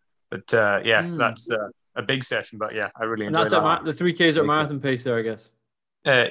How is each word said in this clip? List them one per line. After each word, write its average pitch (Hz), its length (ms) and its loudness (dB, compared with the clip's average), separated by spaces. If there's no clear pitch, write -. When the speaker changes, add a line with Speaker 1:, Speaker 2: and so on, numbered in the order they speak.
Speaker 1:
But, 98 220 -4
uh, 104 320 4
yeah, 110 180 4
Speaker 2:
Hmm. 170 140 -6
Speaker 1:
that's, 117 340 -2
uh, 107 160 -2
a 123 80 -6
big 131 200 -2
session. 113 360 -4
But 107 160 -6
yeah, 104 200 -4
I 117 100 -8
really 110 200 -4
Speaker 2:
And 127 100 -2
Speaker 1:
enjoy 165 100 2
Speaker 2:
that's - 80 0
at 180 60 4
Speaker 1:
that. - 40 2
Speaker 2:
ma-, 160 200 0
the 156 100 -4
three 175 200 0
K 170 160 4
is 151 80 2
at 165 40 4
Speaker 3:
Okay. 147 60 2
Speaker 2:
marathon 147 320 0
pace 127 240 -4
there, 120 140 -2
I 113 60 -2
guess. 110 260 -8
Speaker 1:
Uh, 127 260 6